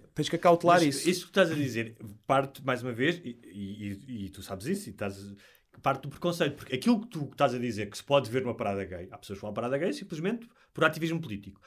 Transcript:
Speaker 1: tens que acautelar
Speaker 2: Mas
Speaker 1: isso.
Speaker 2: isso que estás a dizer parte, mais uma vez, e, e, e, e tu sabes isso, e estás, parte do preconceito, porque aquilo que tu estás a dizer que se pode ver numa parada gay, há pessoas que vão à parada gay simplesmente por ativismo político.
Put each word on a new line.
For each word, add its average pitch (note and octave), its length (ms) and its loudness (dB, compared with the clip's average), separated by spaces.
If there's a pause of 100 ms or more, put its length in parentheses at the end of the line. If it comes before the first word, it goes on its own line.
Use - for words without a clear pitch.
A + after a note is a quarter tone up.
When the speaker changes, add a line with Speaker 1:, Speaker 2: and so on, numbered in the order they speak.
(140)
Speaker 1:
tens D3+ 140 -2
que - 80 0
acautelar E3+ 440 8
Speaker 2:
Mas C#3+ 180 4
Speaker 1:
isso. D#3 120 0
Speaker 2:
isso F3+ 140 2
que - 80 -16
estás F#3 200 6
a D3+ 40 -2
dizer A2+ 400 -2 (320)
parte, C#3 380 2
mais B2 180 0
uma B2+ 80 -4
vez, C#3+ 320 0
e, A#2+ 220 -12
e, G2+ 640 -8
e, A2+ 180 -8
e F#2+ 40 -8
tu F#2+ 120 -14
sabes F#2+ 240 -10
isso, F3 240 -4
e - 20 -10
estás, G2+ 420 -8 (480)
parte C3+ 220 0
do C#3+ 60 -10
preconceito, E3+ 460 -2
porque - 200 -6
aquilo A3 260 4
que - 60 -12
tu C#3+ 240 -8
estás C3+ 220 2
a B2+ 40 -2
dizer G#2+ 320 -4
que - 80 -14
se - 60 -14
pode C#3 260 4
ver B2 140 0
numa A#2 120 -4
parada G2+ 280 -2
gay, F2+ 280 -10
há G2+ 60 -14
pessoas G2 220 -12
que - 20 -18
vão G#2+ 100 -8
à - 20 -10
parada B2 240 -2
gay E3+ 160 0
simplesmente G3 520 -4 (280)
por D#3 120 0
ativismo D#3+ 360 0
político. - 460 -10